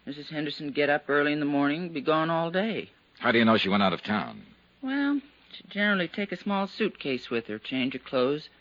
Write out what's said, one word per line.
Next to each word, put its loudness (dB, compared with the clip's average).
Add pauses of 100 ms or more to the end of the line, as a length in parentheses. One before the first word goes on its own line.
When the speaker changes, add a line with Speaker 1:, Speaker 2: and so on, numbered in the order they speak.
Speaker 1:
Missus -12
Henderson -6
get 2
up 0
early 4
in 0
the 0
morning, 0
be -6
gone 2
all 0
day. -2 (300)
Speaker 2:
How 2
do 6
you 6
know 8
she 0
went 4
out 4
of -2
town? -4 (400)
Speaker 1:
Well, 0 (320)
she -18
generally 2
take -6
a -6
small -2
suitcase -2
with -2
her, -8
change -2
of -10
clothes. 0 (120)